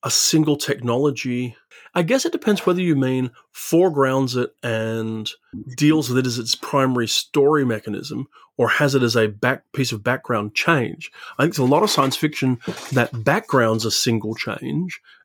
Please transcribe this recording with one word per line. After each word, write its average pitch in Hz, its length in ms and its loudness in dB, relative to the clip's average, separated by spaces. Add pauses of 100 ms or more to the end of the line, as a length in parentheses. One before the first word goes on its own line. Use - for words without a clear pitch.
a 123 80 -4
single 151 460 2
technology, 123 1000 -2 (380)
I 180 80 2
guess 240 220 2
it 339 80 -2
depends - 320 0
whether 180 160 2
you 175 160 2
mean 131 360 0 (200)
foregrounds 135 840 2
it 120 140 -2 (120)
and 110 680 -4 (480)
deals 151 320 4
with 123 100 2
it 131 80 2
as 120 120 -2
its 113 160 -2
primary 127 540 0
story 147 580 2
mechanism, 120 640 -4 (280)
or 117 120 2
has 143 260 2
it 131 80 4
as 117 140 2
a 110 120 4
back, 123 440 -2
piece 131 200 -2
of 104 120 -8
background 117 500 -4
change. - 560 -2 (280)
I 127 40 2
think 165 120 0
there's 127 140 2
a - 20 4
lot 156 120 4
of 208 80 2
science 135 260 0
fiction 131 420 0 (340)
that 120 320 0
backgrounds 117 600 2
a 110 60 0
single 110 440 0
change 143 680 -6 (240)